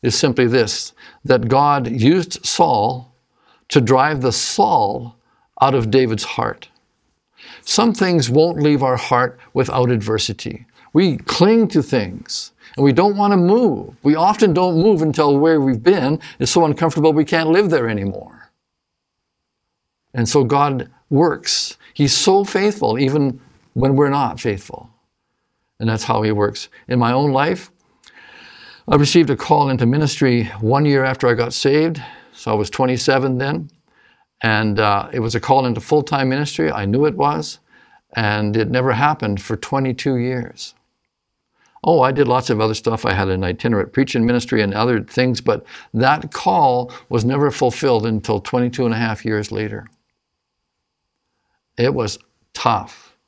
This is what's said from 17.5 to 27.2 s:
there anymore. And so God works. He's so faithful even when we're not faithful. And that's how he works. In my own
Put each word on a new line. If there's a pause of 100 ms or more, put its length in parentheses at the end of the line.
there
anymore. (1600)
And
so
God (200)
works. (160)
He's
so
faithful
even (320)
when
we're
not
faithful. (920)
And
that's
how
he
works. (180)
In
my
own